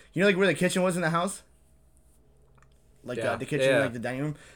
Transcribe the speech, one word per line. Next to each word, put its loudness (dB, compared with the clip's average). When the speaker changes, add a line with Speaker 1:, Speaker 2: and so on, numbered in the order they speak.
Speaker 1:
you -2
know, 6
like, 4
where 2
the 2
kitchen 0
was 0
in -2
the 0
house? -2
Like, -8
Speaker 2:
Yeah. -2
Speaker 1:
uh, -4
the -8
kitchen, 0
Speaker 2:
Yeah. 4
Speaker 1:
like, 0
the -10
dining -6
room? -6